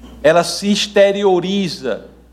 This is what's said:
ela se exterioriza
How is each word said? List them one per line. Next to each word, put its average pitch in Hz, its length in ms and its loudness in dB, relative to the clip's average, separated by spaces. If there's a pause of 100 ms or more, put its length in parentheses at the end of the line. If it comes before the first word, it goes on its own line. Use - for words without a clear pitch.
(240)
ela 165 200 4
se 202 280 -4
exterioriza 196 1400 0 (260)